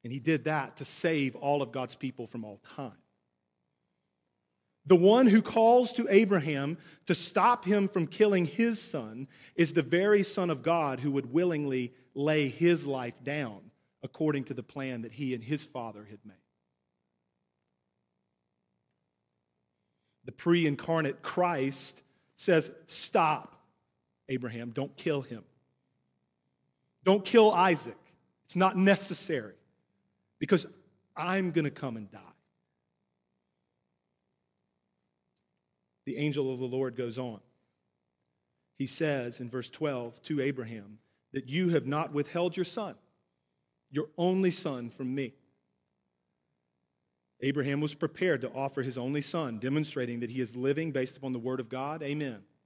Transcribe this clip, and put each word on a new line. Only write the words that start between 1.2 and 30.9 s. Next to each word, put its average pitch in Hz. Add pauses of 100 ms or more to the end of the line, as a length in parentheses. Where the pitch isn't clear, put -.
all 143
of 120
God's 127
people 123
from 117
all 107 (160)
time. 120 (1900)
The 175
one 220
who 214
calls 233
to 233
Abraham 165 (280)
to 175
stop 233
him 202
from 185
killing 202
his 226
son 120 (260)
is 170
the 165
very 190
Son 180
of 135
God 147
who 139
would 131
willingly 147 (200)
lay 147
his 156
life 123
down 131 (320)
according 143
to 139
the 120
plan 127
that 110
he 131
and 117
his 139
father 107
had 107
made. 98 (4000)
The 123
pre-incarnate 165
Christ 147 (320)
says, 160 (180)
"Stop, - (640)
Abraham, 120
don't -
kill 147
him. 117 (1600)
Don't 196
kill 220
Isaac. 175 (460)
It's -
not 185
necessary 180 (840)
because - (500)